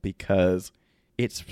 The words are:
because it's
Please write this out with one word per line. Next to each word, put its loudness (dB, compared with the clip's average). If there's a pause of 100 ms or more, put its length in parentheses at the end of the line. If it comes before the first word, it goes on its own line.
because 0 (460)
it's -4